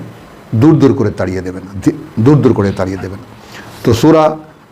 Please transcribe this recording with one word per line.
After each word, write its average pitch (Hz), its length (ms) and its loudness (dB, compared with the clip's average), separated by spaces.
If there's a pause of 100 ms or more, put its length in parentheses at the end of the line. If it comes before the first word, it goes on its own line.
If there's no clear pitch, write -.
(560)
দূর 143 240 4
দূর 127 140 4
করে 104 180 -2
তাড়িয়ে 92 300 -6
দেবে 92 180 -10
না, 98 260 -14
দি-, - 60 2 (280)
দূর 127 220 4
দূর 117 120 4
করে 101 180 0
তাড়িয়ে 95 260 -6
দেবে 95 180 -12
না। 104 80 -18 (600)
তো 120 100 2
সূরা 156 440 2 (340)